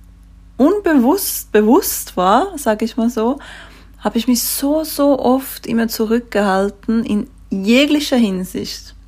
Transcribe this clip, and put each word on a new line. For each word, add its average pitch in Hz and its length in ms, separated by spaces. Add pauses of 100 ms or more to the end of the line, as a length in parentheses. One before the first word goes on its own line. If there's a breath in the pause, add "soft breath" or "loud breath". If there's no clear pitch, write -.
(560)
unbewusst 320 960
bewusst 214 640
war, 262 420
sag 214 240
ich 226 140
mal 233 140
so, 240 280 (680 loud breath)
habe 220 140
ich 226 100
mich 240 140
so, 302 420
so 285 340
oft 262 480
immer 226 220
zurückgehalten 220 1160
in 208 220 (240)
jeglicher 269 680
Hinsicht. - 760 (140)